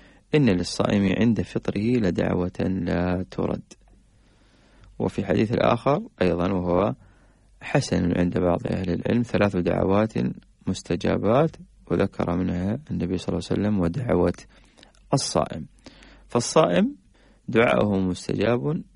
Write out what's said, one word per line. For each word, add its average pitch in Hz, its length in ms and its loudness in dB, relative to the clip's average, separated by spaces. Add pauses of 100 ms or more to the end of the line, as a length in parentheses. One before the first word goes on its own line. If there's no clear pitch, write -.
(340)
"إن 143 160 4
للصائم 95 680 2
عند 110 200 4
فطره - 420 -4
لدعوة 92 800 0
لا 90 720 -2
ترد". - 420 -6 (1300)
وفي - 280 -2
حديث 110 260 2
الآخر 117 500 2 (200)
أيضًا، 90 300 2
وهو 92 420 0 (640)
حسن 90 580 0
عند 87 200 0
بعض 87 280 0
أهل 92 240 -2
العلم: 101 320 0
"ثلاث 104 340 0
دعوات 92 560 2 (540)
مستجابات"، 95 880 0 (340)
وذكر 92 460 0
منها 92 420 -2 (120)
النبي 87 280 -2
صلى - 100 -8
الله 90 220 -4
عليه 95 100 0
وسلم 104 200 0
ودعوة 87 540 0 (800)
الصائم. - 520 -2 (600)
فالصائم 170 680 2 (520)
دعاءه 113 500 2
مستجاب 117 840 -2 (140)